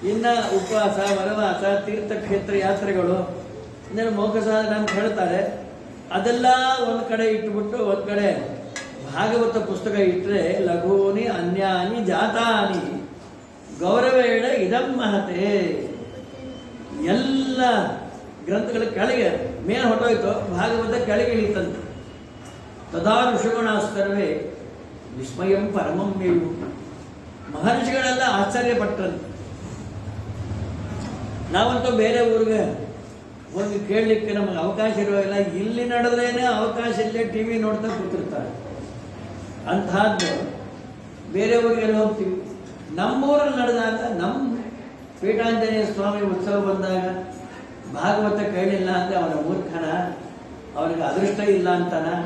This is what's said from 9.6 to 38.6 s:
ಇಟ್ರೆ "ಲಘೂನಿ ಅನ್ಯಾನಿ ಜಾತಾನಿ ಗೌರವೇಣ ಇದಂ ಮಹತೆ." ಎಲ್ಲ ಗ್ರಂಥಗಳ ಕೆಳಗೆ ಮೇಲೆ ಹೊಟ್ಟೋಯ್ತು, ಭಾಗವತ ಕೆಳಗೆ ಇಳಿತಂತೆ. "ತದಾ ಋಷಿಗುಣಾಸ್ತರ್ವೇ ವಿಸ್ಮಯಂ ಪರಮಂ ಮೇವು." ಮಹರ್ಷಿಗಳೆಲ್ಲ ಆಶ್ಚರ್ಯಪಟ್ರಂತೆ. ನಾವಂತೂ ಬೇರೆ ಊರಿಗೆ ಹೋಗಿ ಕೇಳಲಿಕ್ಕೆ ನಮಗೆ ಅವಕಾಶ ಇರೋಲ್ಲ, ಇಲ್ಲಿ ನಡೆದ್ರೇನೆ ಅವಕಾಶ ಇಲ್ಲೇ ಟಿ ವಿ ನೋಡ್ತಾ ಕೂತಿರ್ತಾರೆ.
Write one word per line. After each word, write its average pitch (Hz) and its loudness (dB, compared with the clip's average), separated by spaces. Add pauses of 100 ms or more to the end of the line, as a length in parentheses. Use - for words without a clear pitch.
ಇಟ್ರೆ 190 2
"ಲಘೂನಿ 196 4
ಅನ್ಯಾನಿ 190 0
ಜಾತಾನಿ 202 0 (720)
ಗೌರವೇಣ 233 4
ಇದಂ 247 2
ಮಹತೆ." 196 0 (1600)
ಎಲ್ಲ 254 2 (840)
ಗ್ರಂಥಗಳ 220 0
ಕೆಳಗೆ 240 0 (120)
ಮೇಲೆ 247 0
ಹೊಟ್ಟೋಯ್ತು, 208 2
ಭಾಗವತ 226 0
ಕೆಳಗೆ 233 2
ಇಳಿತಂತೆ. 202 0 (1120)
"ತದಾ 220 4
ಋಷಿಗುಣಾಸ್ತರ್ವೇ 208 0 (600)
ವಿಸ್ಮಯಂ 190 0
ಪರಮಂ 196 0
ಮೇವು." 170 2 (1000)
ಮಹರ್ಷಿಗಳೆಲ್ಲ 254 2
ಆಶ್ಚರ್ಯಪಟ್ರಂತೆ. 202 0 (2250)
ನಾವಂತೂ 240 2
ಬೇರೆ 226 4
ಊರಿಗೆ 220 4 (920)
ಹೋಗಿ 202 -2
ಕೇಳಲಿಕ್ಕೆ 214 2
ನಮಗೆ 190 0
ಅವಕಾಶ 196 0
ಇರೋಲ್ಲ, 202 2
ಇಲ್ಲಿ 202 0
ನಡೆದ್ರೇನೆ 240 2
ಅವಕಾಶ 226 2
ಇಲ್ಲೇ 220 0
ಟಿ 220 -2
ವಿ 226 0
ನೋಡ್ತಾ 214 0
ಕೂತಿರ್ತಾರೆ. - -4 (1080)